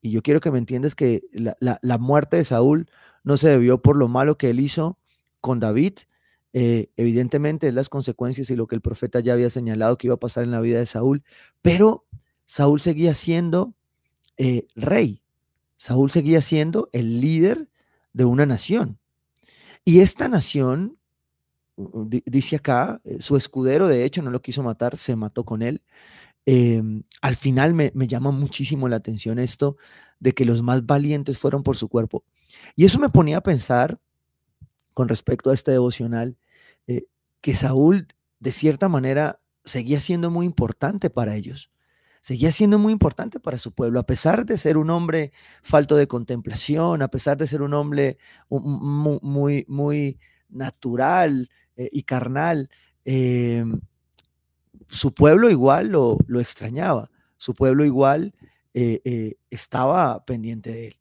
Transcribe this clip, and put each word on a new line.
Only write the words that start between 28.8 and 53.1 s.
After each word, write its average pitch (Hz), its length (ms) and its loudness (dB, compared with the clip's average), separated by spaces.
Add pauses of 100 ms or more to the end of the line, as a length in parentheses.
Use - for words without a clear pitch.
la 117 80 0
atención 110 420 -6
esto 143 380 -2 (420)
de 127 140 2
que 131 120 0
los 117 180 2
más 123 220 0
valientes 143 540 -2
fueron 139 240 -2
por 139 140 -2
su 110 120 -8
cuerpo. - 360 -4 (520)
Y 165 80 6
eso 214 140 6
me 285 100 2
ponía 160 300 4
a - 40 -6
pensar 131 560 0 (960)
con 123 140 0
respecto 117 420 -2
a 139 40 4
este - 160 -2
devocional, 123 680 -2 (500)
eh, 123 200 -6 (340)
que - 140 -2
Saúl, 143 540 2 (320)
de 127 120 -6
cierta 156 360 0
manera, 143 520 -2 (240)
seguía 135 360 -2
siendo 170 300 -2
muy 170 140 -2
importante 165 640 -2
para 107 280 -2
ellos. 127 340 -12 (500)
Seguía 131 300 0
siendo 208 300 4
muy 214 120 2
importante 214 460 -2
para 127 200 -8
su 110 140 -12
pueblo, 120 280 -2
a - 60 -6
pesar 170 380 0
de 214 140 -4
ser 156 180 0
un 156 140 0
hombre 165 420 -2 (300)
falto 147 320 2
de 143 140 4
contemplación, 127 920 -4
a 135 80 -2
pesar 143 280 -4
de 151 100 -4
ser 143 160 -4
un 143 120 -4
hombre 143 440 -2 (300)
mu-, 139 120 -4
mu-, 147 640 -2
muy, 143 460 -2
muy 143 500 -4 (300)
natural, 135 1000 -2 (280)
eh, 127 160 -10
y 143 100 -4
carnal, 135 680 -4 (340)
eh, 123 600 0 (1200)